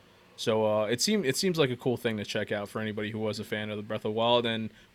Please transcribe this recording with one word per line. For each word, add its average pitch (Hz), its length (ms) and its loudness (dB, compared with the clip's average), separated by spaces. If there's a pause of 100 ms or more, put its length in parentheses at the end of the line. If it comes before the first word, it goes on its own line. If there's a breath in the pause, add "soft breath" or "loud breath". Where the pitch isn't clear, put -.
(380 soft breath)
So, 110 280 2
uh, 107 200 2
it 117 160 -2
seem-, 208 220 2
it 131 140 0
seems 180 200 0
like 143 120 4
a 123 80 -4
cool 123 180 0
thing 113 220 -2
to 101 80 -4
check 107 260 -4
out 104 160 -4
for 113 140 -6
anybody 107 300 -4
who 110 80 -6
was 107 200 -2
a 107 60 -6
fan 107 240 -6
of 107 80 -6
the 104 60 -8
Breath 107 160 -6
of 107 140 -4
the 110 60 0
Wild, 120 260 6
and 110 240 -2 (260 soft breath)